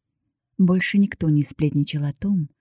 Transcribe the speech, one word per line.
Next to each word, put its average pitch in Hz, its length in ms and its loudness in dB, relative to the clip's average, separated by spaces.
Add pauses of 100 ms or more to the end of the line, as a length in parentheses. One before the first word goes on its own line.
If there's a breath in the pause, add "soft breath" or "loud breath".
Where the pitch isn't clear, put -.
(580)
Больше 185 400 2
никто 196 320 0
не 147 140 4
сплетничал 147 600 -2
о 139 80 -4
том, 196 360 -2 (120)